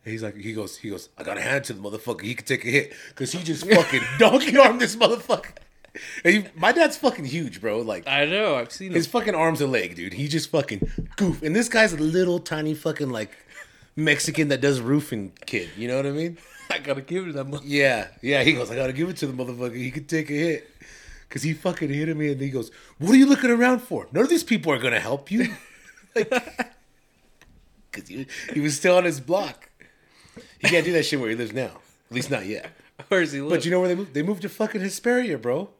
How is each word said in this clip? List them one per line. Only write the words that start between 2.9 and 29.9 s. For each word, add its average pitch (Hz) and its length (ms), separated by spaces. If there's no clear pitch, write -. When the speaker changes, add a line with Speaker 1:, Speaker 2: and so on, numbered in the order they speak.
Speaker 1:
'Cause 131 180
he 175 100
just 160 260
fucking 165 400
<laughs> 135 80
donkey 262 400
armed 247 220
this 220 160
motherfucker. 233 560
And 175 100
he, 208 120
my 175 160
dad's 311 240
fucking 208 300
huge, 127 340
bro. 107 220
Like, 104 260
Speaker 2:
I 139 180
know. 185 300
I've 120 160
seen 190 220
Speaker 1:
his 170 140
Speaker 2:
him. - 40
Speaker 1:
fucking 208 240
arm's 160 240
a 143 80
leg, 92 280
dude. 87 180
He 139 160
just 151 220
fucking 135 380
goof. 170 240
And 156 140
this 233 120
guy's 220 240
a 160 60
little 175 420
tiny 156 360
fucking, 147 340
like, 110 220
Mexican 151 520
that 131 120
does 139 180
roofing 120 540
kid. 90 280
You 113 140
know 127 80
what 139 80
I 143 60
mean? 165 260
Speaker 2:
<laughs> - 140
"I 175 80
gotta 139 240
give 180 220
it 175 40
to 156 60
that 135 140
motherfucker." 139 180
Speaker 1:
Yeah. 139 420
Yeah. 135 220
He 160 100
goes, 120 180
"I 120 40
gotta 131 180
give 165 160
it 170 80
to 151 100
the 131 60
motherfucker. 123 420
He 127 160
could 143 160
take 156 220
a 147 40
hit." 156 360
'Cause - 140
he 160 100
fucking 156 360
hit 156 260
me 151 160
and 131 80
he 139 120
goes, 123 200
"What 175 120
are 262 60
you 269 80
looking 269 240
around 240 300
for? 143 340
None 190 100
of 285 60
these 339 160
people 160 260
are 131 80
gonna 117 220
help 120 280
you." 226 320
<laughs> - 40
Like, 226 140
'cause - 160
he, 135 180
he 147 60
was 147 160
still 180 220
on 180 60
his 156 160
block. 160 500